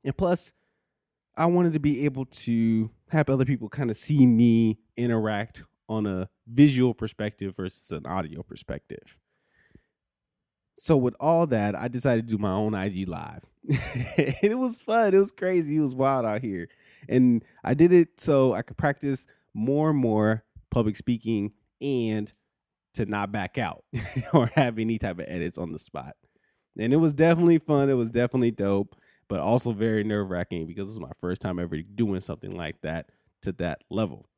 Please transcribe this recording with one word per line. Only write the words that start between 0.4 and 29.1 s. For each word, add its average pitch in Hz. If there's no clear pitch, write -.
I 160
wanted 175
to 156
be 143
able 131
to 113
have 156
other 135
people 120
kinda 123
see 139
me 113
interact 110
on 110
a 95
visual 127
perspective 104
versus -
an 78
audio 82
perspective. -
So 160
with 123
all 165
that, 104
I 120
decided 120
to 113
do 104
my 110
own 107
I 98
G 92
live. 78
<laughs> -
And 156
it 247
was 254
fun. 220
It 196
was 196
crazy. 170
It 156
was 131
wild 131
out 107
here. 95
And 123
I -
did 170
it 170
so 131
I 101
could -
practice 139
more 139
and 147
more 110
public 107
speaking 107
and 113
to 110
not 101
back 101
out -
<laughs> -
or 123
have 120
any 113
type 90
of 85
edits 87
on 85
the 76
spot. 65
And 117
it 151
was 160
definitely 165
fun. 143
It 135
was 117
definitely 120
dope, 101